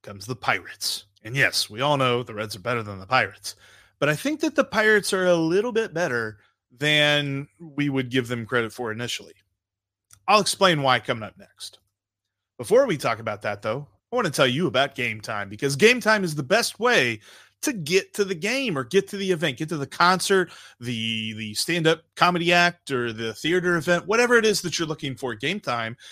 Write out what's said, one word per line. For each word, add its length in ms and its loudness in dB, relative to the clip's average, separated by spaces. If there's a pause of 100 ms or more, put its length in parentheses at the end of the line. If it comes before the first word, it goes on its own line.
comes 240 -16
the 100 -6
Pirates. 680 -4 (200)
And 120 -8
yes, 320 0
we 140 -6
all 160 2
know 240 2
the 100 -12
Reds 240 -8
are 40 -14
better 220 -4
than 180 -10
the 60 -16
Pirates. 480 -2 (440)
But 100 2
I 80 0
think 240 -4
that 140 -2
the 100 2
Pirates 480 2
are 140 0
a 100 6
little 360 0
bit 200 -2
better 460 -2 (400)
than 720 2 (100)
we 300 -4
would 220 -2
give 180 0
them 180 -6
credit 260 -2
for 200 -8
initially. 420 -8 (920)
I'll 120 6
explain 420 2
why 180 4
coming 240 -6
up 120 -16
next. 440 -20 (800)
Before 280 4
we 100 0
talk 220 -2
about 240 -6
that, 180 -4
though, 280 -4 (220)
I 60 -4
want 100 0
to 60 -2
tell 140 4
you 220 0
about 260 0
Game 260 -4
Time, 280 -8
because 260 -4
Game 260 6
Time 220 2
is 140 -4
the 80 -4
best 340 0
way 420 2 (420)
to 100 -2
get 420 -2
to 100 0
the 120 -4
game 420 -4
or 60 -4
get 240 0
to 80 -10
the 160 -2
event, 260 -2
get 120 -6
to 60 -6
the 100 -6
concert, 640 2 (260)
the, 560 -4
the 200 -8
stand-up 480 0 (120)
comedy 380 4
act, 400 2
or 200 -2
the 220 -6
theater 420 0
event, 300 0
whatever 300 4
it 100 4
is 160 2
that 160 -4
you're 100 -2
looking 280 -6
for. 180 -6
Game 240 -4
Time 380 -4 (140)